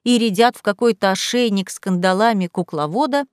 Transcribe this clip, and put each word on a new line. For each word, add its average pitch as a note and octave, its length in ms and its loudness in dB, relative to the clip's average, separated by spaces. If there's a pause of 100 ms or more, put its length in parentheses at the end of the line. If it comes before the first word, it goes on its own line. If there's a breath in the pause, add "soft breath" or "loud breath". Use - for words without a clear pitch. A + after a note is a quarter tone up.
и A#3+ 140 4
рядят A#3 360 2
в - 60 -20
какой-то G#3 500 0
ошейник G3+ 580 -2
с - 100 -14
кандалами F#3 680 0
кукловода G3 840 -4